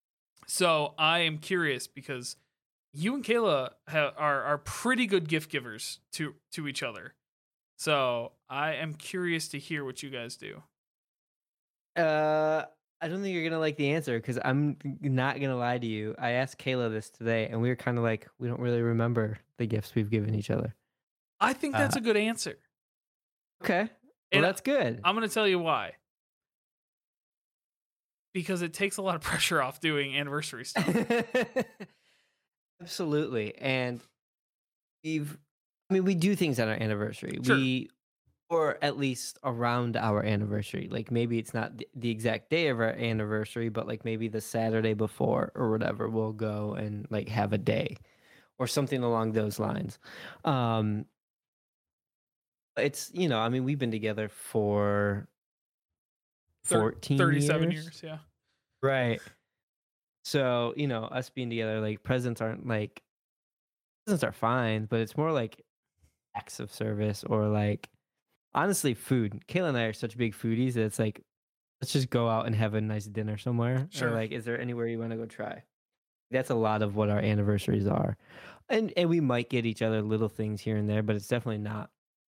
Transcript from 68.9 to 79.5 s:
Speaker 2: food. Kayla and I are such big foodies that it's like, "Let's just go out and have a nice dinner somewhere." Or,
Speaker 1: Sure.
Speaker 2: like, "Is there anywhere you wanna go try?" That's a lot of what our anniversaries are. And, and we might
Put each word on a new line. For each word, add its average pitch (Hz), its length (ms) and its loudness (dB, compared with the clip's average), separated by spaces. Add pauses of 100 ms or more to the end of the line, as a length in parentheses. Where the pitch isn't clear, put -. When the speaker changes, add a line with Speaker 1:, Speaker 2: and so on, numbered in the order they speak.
Speaker 2:
food. 107 540 0
Kayla 175 220 0
and 123 80 0
I 117 60 2
are 110 100 -2
such 110 240 -8
big 117 160 0
foodies 120 400 0
that 113 100 2
it's 107 160 -2
like, 107 240 -2 (560)
"Let's - 120 -4
just 131 180 2
go 117 200 2
out 113 160 0
and 113 100 0
have 107 180 2
a 107 60 2
nice 107 260 -2
dinner 107 320 -4
somewhere." 120 400 0
Or, 143 140 -4
Speaker 1:
Sure. 123 200 0
Speaker 2:
like, 110 200 -2
"Is 113 120 -6
there 117 160 -4
anywhere 120 280 -4
you 117 120 -4
wanna 113 160 -4
go 113 100 -6
try?" 110 380 -10 (680)
That's 131 200 0
a 131 60 2
lot 107 260 4
of 104 140 0
what 107 140 4
our 104 100 4
anniversaries 104 680 2
are. - 320 2 (500)
And, 226 280 2
and 175 140 4
we 170 100 4
might 123 300 2